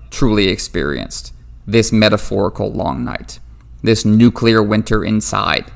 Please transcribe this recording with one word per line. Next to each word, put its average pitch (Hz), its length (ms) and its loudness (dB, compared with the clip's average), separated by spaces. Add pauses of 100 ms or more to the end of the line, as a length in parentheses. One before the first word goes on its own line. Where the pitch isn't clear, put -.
(120)
truly 107 380 2
experienced 71 840 -6 (320)
this 113 260 2
metaphorical 104 800 2
long - 320 -4
night, - 360 -10 (420)
this 110 240 2
nuclear 113 560 4
winter 107 420 0
inside. 101 600 -2 (100)